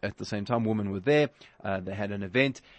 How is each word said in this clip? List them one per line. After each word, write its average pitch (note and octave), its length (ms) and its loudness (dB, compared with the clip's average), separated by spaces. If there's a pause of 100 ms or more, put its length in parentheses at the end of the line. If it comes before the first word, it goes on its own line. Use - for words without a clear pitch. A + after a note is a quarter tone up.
at G2+ 160 -4
the G#2 60 -10
same G2+ 200 -4
time. A#2 200 0
Women G#2+ 260 0
were G2 100 -4
there, D3 300 4 (340)
uh, G2 160 -2
they F#2+ 140 -8
had G2+ 160 -4
an G2+ 120 -4
event, B2+ 380 2 (180)